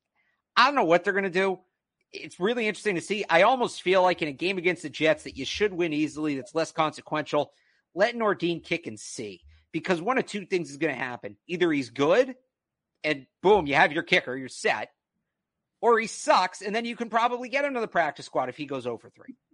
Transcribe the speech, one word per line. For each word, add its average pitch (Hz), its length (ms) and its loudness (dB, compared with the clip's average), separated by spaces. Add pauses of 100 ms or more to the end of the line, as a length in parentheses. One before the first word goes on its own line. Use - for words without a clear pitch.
(560)
I 240 100 6
don't 285 100 2
know 254 80 2
what 175 200 4
they're 196 100 0
gonna 196 180 0
do. 185 280 0 (540)
It's - 280 -12
really 226 260 0
interesting 208 280 -2
to 160 60 -2
see. 208 280 -4
I 170 140 6
almost 240 380 2
feel 185 220 4
like 180 180 2
in 165 60 -2
a 143 60 -6
game 185 240 -2
against 175 260 -2
the 151 60 -6
Jets 151 340 0
that - 140 -14
you 131 80 -6
should 202 280 -2
win 170 200 -2
easily, 147 420 -2
that's 131 180 -10
less 160 200 -2
consequential, 151 800 -2 (420)
let 220 200 2
Nordin 175 480 0
kick - 220 -6
and 107 140 -12
see. 104 420 -12 (300)
Because 160 300 -2
one 240 160 -2
of 220 80 -2
two 202 200 -8
things 175 240 -4
is 139 80 -16
gonna 147 160 -2
happen. 120 440 -10 (100)
Either 170 240 2
he's 139 180 0
good, 196 460 4 (680)
and 143 200 -2 (160)
boom, 185 240 6
you 139 100 0
have 165 180 6
your 165 100 -2
kicker, 170 320 0
you're 131 140 -8
set, 120 400 -4 (880)
or 233 200 4
he 220 80 -4
sucks, - 540 2
and 196 140 -6
then 233 80 -2
you 233 140 -6
can 226 120 -6
probably 240 380 0
get 269 160 -2
him 277 120 -2
to 240 40 -4
the 220 80 -4
practice 160 380 -2
squad 127 240 -2
if 123 80 -12
he 147 80 -8
goes 135 200 -8
oh 120 120 -6
for - 120 -20
three. - 260 -20 (180)